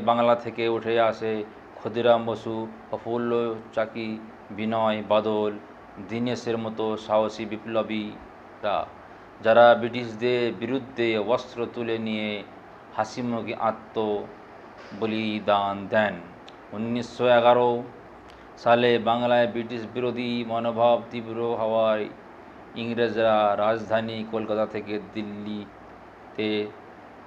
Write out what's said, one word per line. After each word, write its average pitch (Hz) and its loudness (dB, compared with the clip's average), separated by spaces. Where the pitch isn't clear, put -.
বাংলা 120 6
থেকে 117 -4
উঠে 113 -2
আসে 110 0
ক্ষুদিরাম 117 4
বসু, 113 -4
প্রফুল্ল 120 -4
চাকি, 110 -4
বিনয় 110 0
বাদল, 107 2
দীনেশের 117 -4
মতো 110 -4
সাহসী 107 0
বিপ্লবীরা, 107 -6
যারা 113 8
ব্রিটিশদের 120 -2
বিরুদ্ধে 120 -2
অস্ত্র - -6
তুলে 113 -4
নিয়ে 107 -2
হাসিমুখে 117 -4
আত্মবলিদান 107 -4
দেন। 104 2
উনিশশো 117 -4
এগারো 120 6
সালে 120 6
বাংলায় 120 4
ব্রিটিশ 117 -6
বিরোধী 123 -4
মনোভাব 117 2
তীব্র 113 -8
হওয়ায় 110 2
ইংরেজরা 113 2
রাজধানী 113 -2
কলকাতা 107 -2
থেকে 104 -6
দিল্লিতে 104 -8